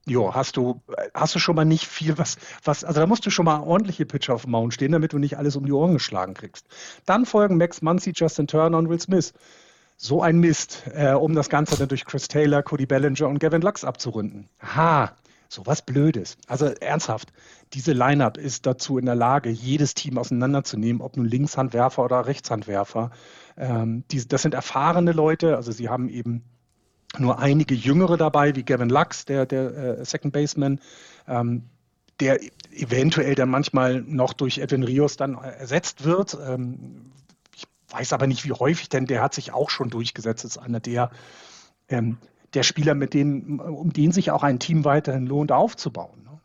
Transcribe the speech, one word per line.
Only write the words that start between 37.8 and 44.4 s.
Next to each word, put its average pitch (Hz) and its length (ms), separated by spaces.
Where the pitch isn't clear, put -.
weiß 127 160
aber 135 120
nicht, 131 200
wie 131 60
häufig, 147 360
denn 135 160
der 123 160
hat 139 140
sich - 180
auch 143 160
schon 123 220
durchgesetzt 113 560
als - 100
einer 117 240
der, 120 300
ähm, 117 260
der 135 80
Spieler, 147 320
mit 139 180
denen, 143 480
um 156 320
den 151 200
sich 175 180
auch 147 120